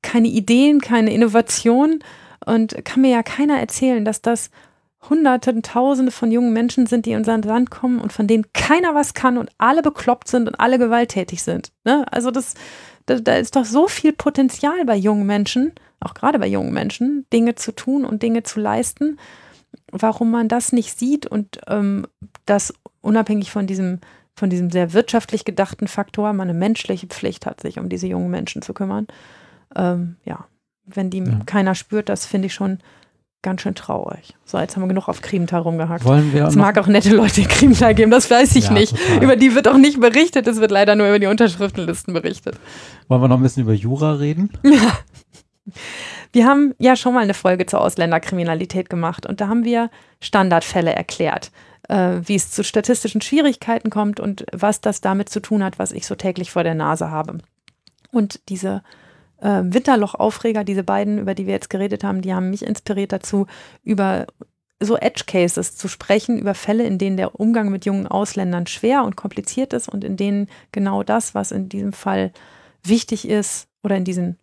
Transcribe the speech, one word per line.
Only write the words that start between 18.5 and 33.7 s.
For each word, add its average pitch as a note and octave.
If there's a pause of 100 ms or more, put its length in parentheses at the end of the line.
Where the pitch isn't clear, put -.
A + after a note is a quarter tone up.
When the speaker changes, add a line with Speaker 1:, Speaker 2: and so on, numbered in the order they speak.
Speaker 1:
leisten, B3 (720)
warum A3
man A3+
das A#3+
nicht A#3+
sieht C#4+
und, -
ähm, G3+ (380)
das G3+ (260)
unabhängig G#3+
von G3+
diesem, F#3+ (340)
von G3
diesem F3+
sehr F3
wirtschaftlich A3
gedachten G3
Faktor, G#3
man F#3+
eine E3+
menschliche F#3+
Pflicht -
hat, -
sich -
um F3+
diese F3+
jungen F3+
Menschen F#3
zu -
kümmern. G3+ (680)
Ähm, F3
ja, - (380)
wenn F#3+
die F#3+
Speaker 2:
Ja. A#2+
Speaker 1:
keiner F#3+
spürt, G#3
das G3
finde G3
ich F#3
schon F#3+ (640)
ganz F#3+
schön F#3+